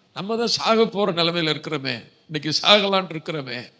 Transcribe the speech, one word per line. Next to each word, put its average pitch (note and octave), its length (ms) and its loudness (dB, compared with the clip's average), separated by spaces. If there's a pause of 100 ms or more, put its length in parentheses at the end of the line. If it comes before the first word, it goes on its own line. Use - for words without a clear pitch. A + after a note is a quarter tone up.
(140)
நம்ம G3 220 -4
தான் A#3 100 0
சாக A3 400 4
போற G3+ 260 0
நிலைமையில E3 420 0
இருக்கிறோமே, C#3 560 -6 (140)
இன்னைக்கு D3+ 380 -4
சாகலான்னு G3 540 4
இருக்கிறோமே" C3 640 -8